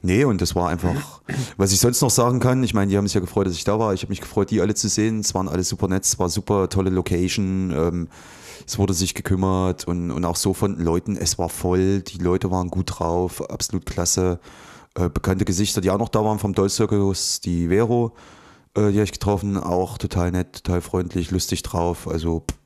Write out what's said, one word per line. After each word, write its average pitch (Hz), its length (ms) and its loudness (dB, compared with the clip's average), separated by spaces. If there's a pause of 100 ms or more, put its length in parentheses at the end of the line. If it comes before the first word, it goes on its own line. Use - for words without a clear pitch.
Nee, 98 220 4
und 107 160 2
das 87 140 0
war 87 140 2
einfach, 87 540 -2 (340)
was 98 160 2
ich 95 80 2
sonst 120 200 4
noch 131 100 4
sagen 123 280 4
kann, 123 240 2
ich 147 100 0
meine, 101 180 2
die 98 60 4
haben 101 100 2
sich 95 80 -2
ja 104 60 4
gefreut, 92 280 0
dass 87 60 -2
ich 78 100 -8
da 104 160 2
war. 107 140 2
Ich 90 80 -4
hab - 80 -10
mich 101 100 -4
gefreut, - 300 -2
die 107 100 2
alle 104 140 2
zu - 140 -2
sehen. 107 320 0
Es - 140 -4
waren 95 140 -2
alle 90 160 -2
super - 240 -2
nett, 92 160 0
es - 160 0
war 90 80 2
super 98 400 0
tolle 95 220 0
Location. 92 800 0
Ähm, 85 360 0 (580)
es - 120 -6
wurde 98 160 2
sich 87 200 -2
gekümmert 92 720 0
und, 87 260 -2
und 85 120 -2
auch 85 120 0
so 95 180 0
von 101 220 0
den 87 80 -2
Leuten, 87 320 0
es - 220 -2
war 85 100 -2
voll, 95 540 2
die - 160 -14
Leute 90 320 0
waren 92 200 0
gut - 280 -4
drauf, 87 520 -2
absolut - 360 -6
klasse. 90 520 0 (560)
Äh, 90 140 0
bekannte 95 360 0
Gesichter, 98 360 0
die 92 100 2
auch 98 80 2
noch 110 120 -2
da 107 140 2
waren 107 140 0
vom 101 160 -2
Doll 98 160 2
Circus, 101 680 0
die 85 280 0
Vero, 117 460 2 (640)
äh, 104 160 4
die 98 60 2
hab 107 60 4
ich 98 80 -4
getroffen, 101 440 -2
auch 90 420 -2
total 87 320 0
nett, 90 340 -4
total 90 160 0
freundlich, 87 520 -2
lustig 92 300 -2
drauf, 85 460 -2
also 82 320 -2
pff - 260 -8